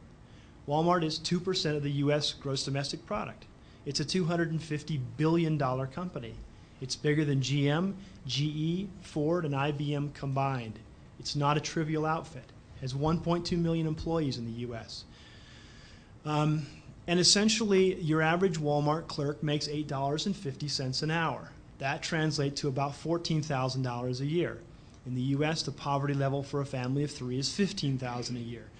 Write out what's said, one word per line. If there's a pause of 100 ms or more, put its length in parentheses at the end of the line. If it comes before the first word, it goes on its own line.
(680)
Walmart
is
two
percent
of
the
U
S
gross
domestic
product. (400)
It's
a
two
hundred
and
fifty (160)
billion
dollar
company. (480)
It's
bigger
than
G
M, (300)
G
E, (120)
Ford,
and
I
B
M
combined. (400)
It's
not
a
trivial
outfit. (320)
It
has
one
point
two
million
employees
in
the
U
S. (1200)
Um, (400)
and
essentially,
your
average
Walmart
clerk
makes
eight
dollars
and
fifty
cents
an
hour. (280)
That
translates
to
about
fourteen
thousand
dollars
a
year. (480)
In
the
U
S,
the
poverty
level
for
a
family
of
three
is
fifteen
thousand
a
year. (140)